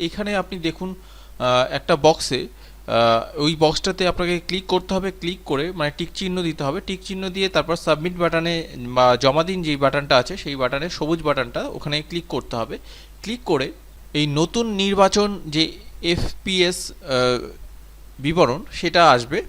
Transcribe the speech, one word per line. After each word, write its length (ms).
এখানে 360
আপনি 220
দেখুন, 360
আহ, 340
একটা 240
বক্সে, 520
আহ, 540
ওই 180
বক্সটাতে 500
আপনাকে 320
ক্লিক 260
করতে 280
হবে। 160
ক্লিক 340
করে, 280
মানে, 240
টিক 180
চিহ্ন 280
দিতে 220
হবে। 160
টিক 240
চিহ্ন 240
দিয়ে 200
তারপর 280
সাবমিট 400
বাটনে 600
বা 440
জমা 240
দিন 180
যেই 140
বাটনটা 400
আছে, 200
সেই 200
বাটনে 340
সবুজ 320
বাটনটা, 380
ওখানে 420
ক্লিক 260
করতে 280
হবে। 220
ক্লিক 220
করে 280
এই 120
নতুন 400
নির্বাচন 800
যে 260
এফপিএস, 880
আহ, 560
বিবরণ, 440
সেটা 380
আসবে। 380